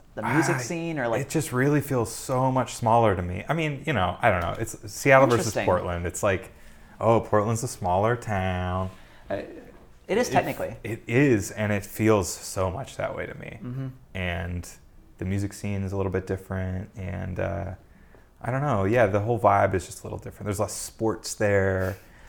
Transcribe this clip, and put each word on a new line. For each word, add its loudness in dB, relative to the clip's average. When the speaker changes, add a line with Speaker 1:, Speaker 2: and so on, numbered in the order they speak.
Speaker 1:
the -6
music 2
Speaker 2:
I, -2
Speaker 1:
scene, -4
or, 0
like, 0
Speaker 2:
it -8
just -2
really 2
feels 0
so 0
much 0
smaller 6
to -2
me. -6
I 0
mean, -2
you 0
know, 0
I 6
don't 2
know. -2
It's -8
Seattle 8
versus 4
Speaker 1:
Interesting. -2
Speaker 2:
Portland. 0
It's -6
like, 0
oh, 6
Portland's 0
a -4
smaller 0
town. -2
Speaker 1:
Uh, -4
it 0
is 0
Speaker 2:
It, -8
Speaker 1:
technically. -2
Speaker 2:
it -6
is, 4
and -2
it -2
feels 4
so -4
much -8
that -4
way -6
to -12
me. -14
Speaker 1:
Mm-hmm. -8
Speaker 2:
And -4
the -6
music -2
scene -4
is -4
a -4
little 0
bit -2
different, -4
and, -6
uh, -4
I -6
don't -2
know. 0
Yeah, 4
the 2
whole 0
vibe 4
is -2
just -16
a -
little -10
different. -12
There's -2
less -2
sports -4
there. 2